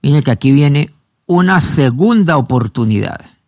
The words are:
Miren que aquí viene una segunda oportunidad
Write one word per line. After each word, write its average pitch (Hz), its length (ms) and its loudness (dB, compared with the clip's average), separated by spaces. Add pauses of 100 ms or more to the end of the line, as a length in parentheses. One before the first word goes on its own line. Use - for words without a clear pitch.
Miren 147 180 2
que - 80 -2
aquí 139 220 0
viene 143 420 0 (320)
una 180 360 2
segunda 160 760 0
oportunidad 117 880 -4 (220)